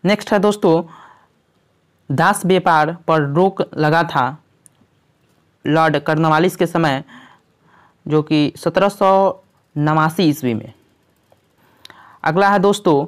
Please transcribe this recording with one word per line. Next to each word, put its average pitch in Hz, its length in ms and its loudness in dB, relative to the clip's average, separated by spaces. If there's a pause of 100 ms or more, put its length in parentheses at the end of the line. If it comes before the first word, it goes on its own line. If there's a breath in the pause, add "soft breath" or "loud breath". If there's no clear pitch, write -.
नेक्स्ट 202 280 -2
है 202 60 2
दोस्तों 190 440 0 (1300 loud breath)
दास 185 300 0
व्यापार 170 520 2 (100)
पर 160 140 2
रोक 175 560 -2
लगा 156 260 2
था 139 400 -4 (1200)
लॉर्ड 156 320 2
कॉर्नवालिस 160 560 0
के 175 100 0
समय, 160 380 -2 (1040 loud breath)
जो 151 160 0
कि 151 340 -2
सत्रह 190 320 -2
सौ 190 540 0 (340)
नवासी 156 460 0
ईस्वी 143 300 -2
में। 107 200 -10 (1500 loud breath)
अगला 180 260 2
है 202 100 2
दोस्तों 185 480 2